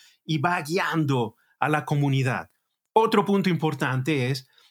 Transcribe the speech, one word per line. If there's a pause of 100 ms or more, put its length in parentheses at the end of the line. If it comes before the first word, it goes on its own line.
(240)
y
va
guiando (240)
a
la
comunidad. (400)
Otro
punto
importante
es (240)